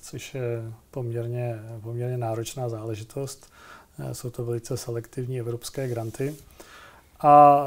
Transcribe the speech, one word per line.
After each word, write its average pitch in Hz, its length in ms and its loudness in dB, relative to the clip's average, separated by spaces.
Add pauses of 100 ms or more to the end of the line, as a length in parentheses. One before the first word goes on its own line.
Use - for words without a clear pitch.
což - 320 -14
je 135 60 -6 (500)
poměrně, 120 680 -4 (240)
poměrně 120 360 -4
náročná 117 500 -4
záležitost. 113 800 -8 (520)
Eh, 131 160 -8
jsou 123 160 -10
to 120 140 -6
velice 120 320 -4
selektivní 123 640 -6
evropské 120 480 -6
granty. 117 460 -4 (840)
A 147 460 10